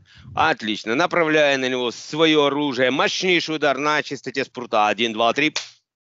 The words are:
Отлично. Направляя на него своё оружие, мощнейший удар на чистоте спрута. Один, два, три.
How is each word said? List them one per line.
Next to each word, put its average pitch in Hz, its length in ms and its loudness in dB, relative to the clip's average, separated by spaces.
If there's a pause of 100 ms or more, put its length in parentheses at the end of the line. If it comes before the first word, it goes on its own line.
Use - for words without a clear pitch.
(340)
Отлично. 113 640 -2
Направляя 156 600 2
на 131 100 -2
него 123 240 -2
своё 156 540 2
оружие, 135 440 0
мощнейший 170 680 0
удар 139 200 2
на 151 240 0
чистоте 135 440 -6
спрута. 110 420 0
Один, 110 240 0
два, 113 220 2
три. 151 200 0 (560)